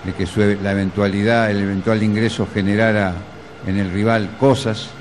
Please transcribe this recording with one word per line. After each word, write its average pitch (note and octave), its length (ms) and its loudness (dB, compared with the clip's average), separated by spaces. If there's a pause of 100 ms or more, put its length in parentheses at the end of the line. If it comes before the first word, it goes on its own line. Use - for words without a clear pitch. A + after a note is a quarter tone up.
de F#2 80 -6
que F#2+ 140 -4
su, G#2 160 -2 (200)
la G2 120 -2
eventualidad, G2+ 760 2
el G2+ 120 0
eventual G2 420 0
ingreso A2 500 0
generara G#2 600 2 (520)
en F#2+ 120 -2
el G2 140 0
rival G#2 460 0
cosas. A#2+ 520 2 (120)